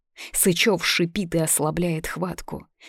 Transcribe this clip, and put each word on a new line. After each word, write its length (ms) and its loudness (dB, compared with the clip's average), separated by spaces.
Сычёв 520 2
шипит 520 0
и 20 2
ослабляет 720 0
хватку. 580 -8